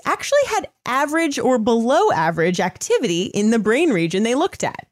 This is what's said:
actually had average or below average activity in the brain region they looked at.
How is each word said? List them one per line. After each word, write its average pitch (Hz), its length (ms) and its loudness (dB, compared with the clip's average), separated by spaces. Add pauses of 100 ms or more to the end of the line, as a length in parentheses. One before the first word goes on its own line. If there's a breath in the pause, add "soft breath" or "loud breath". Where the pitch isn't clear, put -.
actually 539 440 0
had 415 200 -2 (180)
average 285 540 -2
or 254 180 2
below 233 540 2
average 165 480 0
activity 190 680 -2
in 214 240 0
the 233 60 2
brain 240 340 2
region 180 320 0
they 233 120 0
looked 339 300 -2
at. - 260 -10